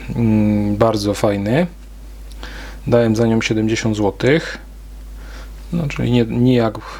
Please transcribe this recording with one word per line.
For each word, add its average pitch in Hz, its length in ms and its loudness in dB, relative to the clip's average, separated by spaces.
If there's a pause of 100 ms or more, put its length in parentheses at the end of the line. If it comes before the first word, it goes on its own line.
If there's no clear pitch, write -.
(160)
mm, 107 600 4
bardzo 104 380 2
fajny. 107 520 2 (1200)
Dałem 117 300 4
za 117 100 2
nią 113 140 4
siedemdziesiąt 110 560 0
złotych. 117 640 0 (1120)
No, 165 160 -2
czyli 120 220 -2
nie, 120 140 6
nijak, 117 540 2 (220)